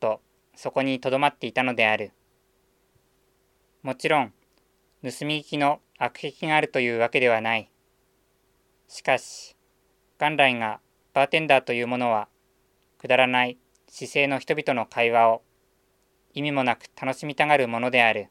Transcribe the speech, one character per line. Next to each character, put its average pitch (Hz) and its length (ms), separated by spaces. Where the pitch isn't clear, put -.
と 110 200
そ - 160
こ 135 120
に 135 180
留 131 180
ま 143 120
っ - 80
て 127 100
い 110 60
た 127 100
の 127 120
で 110 120
あ 107 80
る。 104 160
も 131 120
ち - 140
ろ 151 120
ん、 110 120
盗 131 240
み 151 140
聞 143 40
き - 140
の 143 220
悪 123 220
癖 147 260
が 156 120
あ 151 40
る 151 60
と 135 140
い 120 80
う 117 80
わ 117 120
け 139 120
で 123 80
は 113 100
な 110 160
い。 110 160
し - 120
か 131 160
し、 - 380
元 151 160
来 135 200
が 110 260
バ 139 140
ー - 20
テ 160 100
ン 156 80
ダ 135 140
ー - 20
と - 80
い 120 80
う 120 80
も 123 100
の 123 140
は、 107 160
く - 100
だ 127 80
ら 127 100
な 127 200
い 123 120
市 - 260
井 139 140
の 135 120
人 151 180
々 151 160
の 117 140
会 117 240
話 117 180
を 117 120
意 143 80
味 147 100
も 135 140
な 120 100
く - 120
楽 131 160
し - 80
み 147 80
た 151 120
が 147 100
る 127 140
も 117 100
の 123 120
で 123 120
あ 113 80
る。 104 200